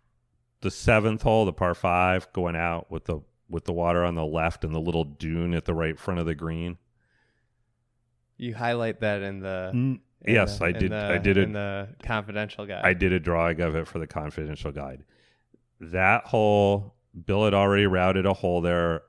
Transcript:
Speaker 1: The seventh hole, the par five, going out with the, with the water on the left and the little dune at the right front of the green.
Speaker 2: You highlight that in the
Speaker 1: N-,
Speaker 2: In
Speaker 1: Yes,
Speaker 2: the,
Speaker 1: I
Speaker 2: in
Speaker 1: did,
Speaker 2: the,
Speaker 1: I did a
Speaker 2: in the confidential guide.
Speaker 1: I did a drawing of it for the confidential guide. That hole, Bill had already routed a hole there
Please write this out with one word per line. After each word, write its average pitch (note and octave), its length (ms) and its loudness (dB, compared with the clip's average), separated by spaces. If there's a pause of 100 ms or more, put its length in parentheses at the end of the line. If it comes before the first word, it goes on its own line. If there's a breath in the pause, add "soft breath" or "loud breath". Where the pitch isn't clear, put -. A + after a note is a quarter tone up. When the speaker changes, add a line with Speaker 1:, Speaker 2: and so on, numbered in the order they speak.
(600)
Speaker 1:
The F#2+ 100 -4
seventh A2 500 2
hole, A2 240 4
the F2+ 80 0
par F2 220 0
five, F#2 580 0
going F2 220 -2
out E2+ 340 -4
with E2 160 -10
the, D#2 140 -6 (280)
with E2 180 -8
the F2 80 -2
water F2 300 2
on F2 120 -2
the D#2+ 100 -4
left D#2+ 380 -2
and D#2+ 100 -4
the D#2+ 60 -2
little E2 240 0
dune D#2+ 500 -4
at E2 120 -4
the E2+ 100 -2
right D#2+ 240 -4
front F2+ 200 -4
of E2 60 -2
the E2 80 -2
green. E2 460 -6 (1600)
Speaker 2:
You A#2 180 -8
highlight A#2 460 -2
that G#2 200 0
in G2 180 -8
the F#2+ 320 -6
Speaker 1:
N-, B2 280 0 (260)
Speaker 2:
In G#2+ 100 2
Speaker 1:
Yes, G2 240 2
Speaker 2:
the, F2 60 0
Speaker 1:
I - 40 2
Speaker 2:
in F#2 100 0
Speaker 1:
did, G2 120 0
Speaker 2:
the, G#2+ 60 -4 (160)
Speaker 1:
I - 40 2
did F#2+ 200 2
a G2 40 6
Speaker 2:
in G#2 120 0
the G2+ 340 -6 (160)
confidential G#2 600 -6
guide. G2 180 -6
Speaker 1:
I F#2 100 4
did F2+ 200 2
a F#2 60 4
drawing E2+ 420 0
of D#2+ 140 0
it D#2+ 120 -4
for - 120 -10
the D#2+ 80 -8
confidential D2+ 640 -8
guide. C#2 320 -12 (760)
That F#2 460 2
hole, G2+ 720 2 (300)
Bill G2+ 200 2
had G2+ 80 4
already G2+ 320 6
routed F#2 400 4
a G2 80 4
hole F2 280 0
there E2+ 480 2